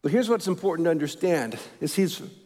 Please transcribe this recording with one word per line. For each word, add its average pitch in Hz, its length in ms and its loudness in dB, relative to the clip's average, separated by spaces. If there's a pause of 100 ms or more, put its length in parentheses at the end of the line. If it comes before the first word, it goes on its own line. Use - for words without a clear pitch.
But 147 100 0
here's 226 180 4
what's 208 180 2
important 175 380 0
to 170 60 4
understand, 147 640 0 (240)
is - 140 -4
he's 190 260 0 (240)